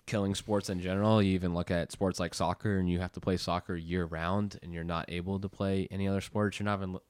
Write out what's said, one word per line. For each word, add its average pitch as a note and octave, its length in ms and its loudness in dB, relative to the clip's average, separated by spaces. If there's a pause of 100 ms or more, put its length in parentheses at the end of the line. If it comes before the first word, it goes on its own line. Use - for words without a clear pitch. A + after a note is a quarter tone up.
killing G2+ 280 0
sports G2+ 360 0
in F2+ 100 -2
general. G2+ 420 4
You F#2+ 120 6
even F2+ 200 2
look F2 180 0
at E2+ 200 0
sports F#2 300 0
like E2+ 120 -2
soccer, F#2+ 460 0
and F2+ 100 2
you F2 100 2
have F2+ 140 -4
to F2 60 -10
play F#2 160 0
soccer F2 400 -2
year E2+ 300 -2
round, F2+ 580 -2
and F2 100 -10
you're E2 120 -6
not E2+ 240 -2
able F#2 300 -2
to F#2+ 100 -4
play G2 420 0
any G2 160 -2
other G2 140 2
sports. G#2 360 -2
You're G2+ 80 -4
not G2+ 140 0
even F#2 140 -4
l-, - 160 -10